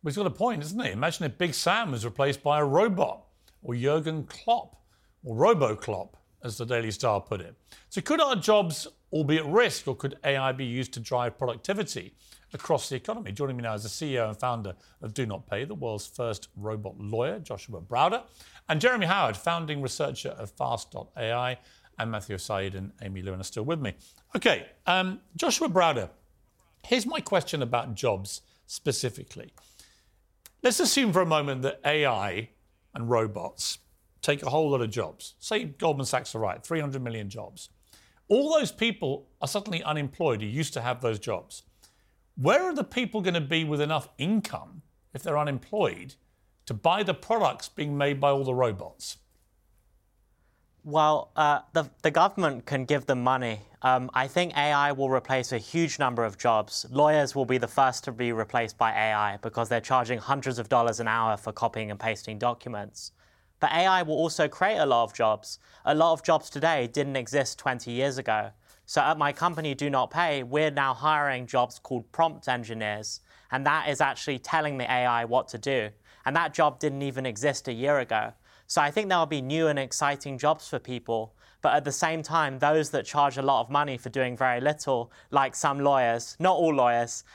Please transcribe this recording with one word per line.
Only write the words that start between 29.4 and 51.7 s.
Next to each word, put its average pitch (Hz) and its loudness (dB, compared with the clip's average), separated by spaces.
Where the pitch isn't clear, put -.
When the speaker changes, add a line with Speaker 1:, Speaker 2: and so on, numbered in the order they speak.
Speaker 1:
Let's 240 4
assume 254 4
for 185 6
a 175 4
moment 143 2
that - -2
A 147 2
I 104 -2
and 117 -6
robots 107 -2
take 147 0
a 135 -2
whole 151 2
lot 131 2
of 110 -2
jobs. 107 -8
Say 214 -4
Goldman 143 -2
Sachs - -2
are 113 -4
right, 104 -2
three 165 -4
hundred 139 -4
million 113 -8
jobs. 98 -14
All 277 4
those 302 2
people 175 -4
are 175 -4
suddenly 202 -4
unemployed 143 -2
who 107 -6
used 139 -4
to 127 -6
have 120 -2
those 113 0
jobs. - -8
Where 202 4
are 370 -2
the 262 -2
people 220 -4
gonna 170 0
be 160 0
with 147 -2
enough 147 -2
income, 190 -4
if 139 -10
they're 156 -2
unemployed, 143 -2
to 127 -6
buy 170 2
the 180 0
products 202 0
being 147 -4
made 143 2
by 139 4
all 139 2
the 127 0
robots? 120 -2
Speaker 2:
Well, 151 2
uh, 147 4